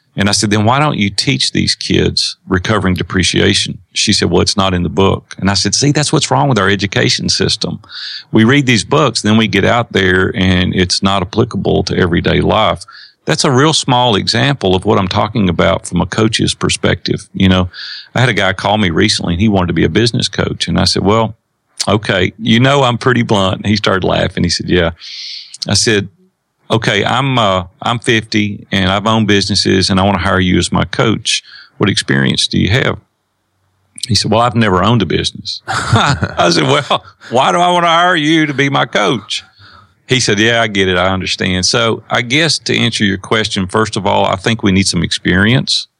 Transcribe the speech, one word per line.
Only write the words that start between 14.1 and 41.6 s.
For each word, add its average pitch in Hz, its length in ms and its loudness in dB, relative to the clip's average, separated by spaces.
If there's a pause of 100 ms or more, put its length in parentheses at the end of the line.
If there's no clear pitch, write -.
example 101 580 0
of 92 120 -2
what 107 120 4
I'm 92 80 0
talking 104 440 0
about 85 360 0
from 87 140 -2
a 87 60 0
coach's - 480 0
perspective. - 800 -4
You 92 160 2
know, 92 180 2 (460)
I 113 60 0
had 123 100 2
a - 20 2
guy 95 220 0
call 104 240 -2
me 98 100 2
recently 87 460 0
and 85 60 -2
he 110 100 2
wanted 92 160 2
to 85 80 -2
be 82 100 2
a 82 60 0
business 92 400 0
coach. - 360 -4
And - 140 0
I 92 40 2
said, 90 200 0
"Well, 110 320 0 (500)
okay, 101 520 0
you 113 200 2
know, 135 260 2
I'm 120 120 0
pretty 120 260 0
blunt." 98 440 0
He 107 100 2
started 98 260 0
laughing. 85 420 0
He 87 60 0
said, - 200 -4
"Yeah." 85 220 2 (760)
I 104 60 -2
said, 101 340 0 (600)
"Okay, 110 340 0
I'm, 131 340 0
uh, 95 280 2 (160)
I'm 117 160 -2
fifty 107 760 -2
and 95 160 0
I've 98 180 0
owned 110 220 2
businesses 98 640 0
and 95 100 2
I 95 40 2
wanna 98 160 0
hire 95 200 0
you 90 160 2
as 87 160 -2
my 87 140 0
coach. - 560 -2 (340)
What 104 140 0
experience 67 580 0
do - 100 -2
you 90 120 2
have?" 117 280 0 (1120)
He 104 60 -2
said, - 160 -2
"Well, 107 100 2
I've 120 140 0
never 101 280 2
owned 110 200 2
a - 40 -2
business." - 580 -6
<laughs> - 40 -12
I - 800 0
said, 165 120 0
"Well, 143 420 0 (240)
why 139 240 2
do 175 60 0
I 180 120 2
wanna 175 180 2
hire 175 280 4
you 156 300 2
to 143 80 -4
be 139 160 0
my 139 160 0
coach?" 170 580 -2 (640)
He 127 120 0
said, 107 180 0
"Yeah, 117 240 2
I 113 60 0
get 98 200 0
it. 92 80 2
I 92 160 2
understand." 92 540 -2